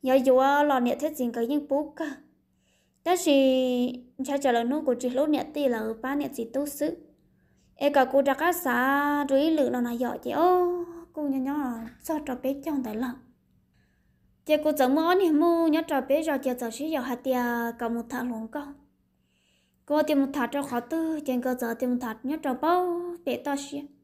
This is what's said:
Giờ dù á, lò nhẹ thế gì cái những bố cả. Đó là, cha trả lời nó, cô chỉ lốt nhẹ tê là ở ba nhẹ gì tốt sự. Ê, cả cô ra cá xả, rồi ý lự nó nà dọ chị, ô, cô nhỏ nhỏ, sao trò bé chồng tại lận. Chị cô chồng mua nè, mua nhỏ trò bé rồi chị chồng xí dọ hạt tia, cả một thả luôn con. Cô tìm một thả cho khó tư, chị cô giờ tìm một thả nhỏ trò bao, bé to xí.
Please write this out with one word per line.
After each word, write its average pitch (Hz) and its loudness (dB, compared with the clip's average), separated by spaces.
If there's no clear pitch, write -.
Giờ 262 2
dù 262 6
á, 277 6
lò 285 4
nhẹ 240 2
thế 302 -4
gì 240 -2
cái 233 -2
những 285 -2
bố 285 -2
cả. 294 -8
Đó 339 2
là, - 6
cha 277 -2
trả 277 2
lời 233 2
nó, 285 0
cô 254 2
chỉ 247 -2
lốt 269 0
nhẹ 294 2
tê 277 0
là 233 0
ở 220 -4
ba 254 -6
nhẹ 285 -2
gì 226 -8
tốt 285 -2
sự. 302 -4
Ê, 285 4
cả 277 6
cô 277 6
ra 277 2
cá 311 0
xả, 285 0
rồi 277 4
ý 320 4
lự 294 2
nó 247 -2
nà 240 -2
dọ 240 -4
chị, 247 -6
ô, 359 2
cô 302 -8
nhỏ 269 -2
nhỏ, 269 -4
sao 311 -4
trò 254 -4
bé 262 0
chồng 285 -2
tại 214 -6
lận. 240 -4
Chị 302 2
cô 302 2
chồng 262 4
mua 330 2
nè, 370 4
mua 330 4
nhỏ 320 4
trò 277 0
bé 277 0
rồi 302 -2
chị 269 -2
chồng 233 -6
xí 277 -8
dọ 302 -2
hạt 247 -4
tia, 247 -2
cả 240 -4
một 233 -4
thả 262 -6
luôn 226 -8
con. 285 -10
Cô 302 2
tìm 302 2
một 277 2
thả 262 -2
cho 285 -4
khó 254 -4
tư, 320 -4
chị 277 -4
cô 254 0
giờ 240 -4
tìm 247 -4
một 247 0
thả 220 -6
nhỏ 277 -4
trò 262 -2
bao, 349 0
bé 262 -2
to 285 -4
xí. 285 -10